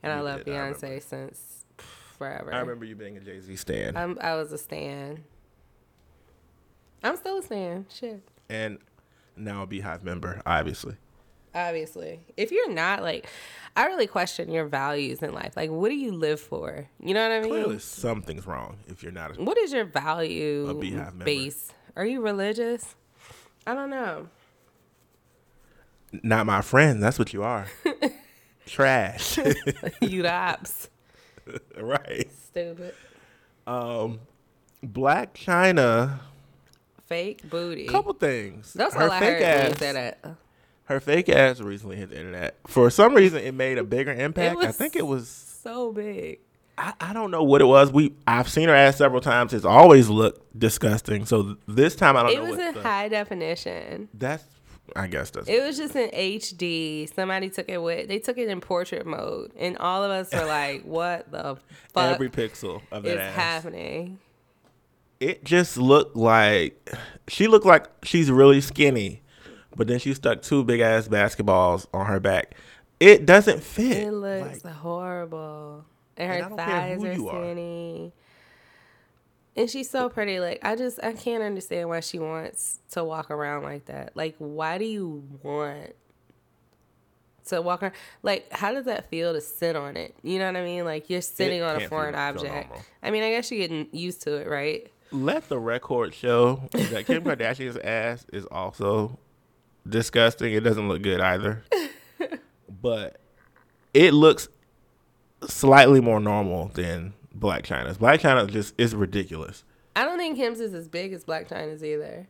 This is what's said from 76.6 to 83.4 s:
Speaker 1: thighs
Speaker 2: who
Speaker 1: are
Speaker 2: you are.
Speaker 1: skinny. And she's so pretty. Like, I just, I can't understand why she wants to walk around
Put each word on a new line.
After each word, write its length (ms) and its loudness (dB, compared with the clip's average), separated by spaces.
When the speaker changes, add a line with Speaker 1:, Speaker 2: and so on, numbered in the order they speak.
Speaker 1:
thighs 340 -4
Speaker 2:
who 80 -6
Speaker 1:
are 60 -6
Speaker 2:
you 160 -6
are. 120 -8
Speaker 1:
skinny. 720 -10
And 140 -2
she's 180 -8
so 220 -4
pretty. 280 -4
Like, 240 -6
I 140 -4
just, 260 -6
I 120 -6
can't 280 -6
understand 460 -6
why 120 -6
she 180 -10
wants 640 -10
to 120 -8
walk 280 -8
around 320 -8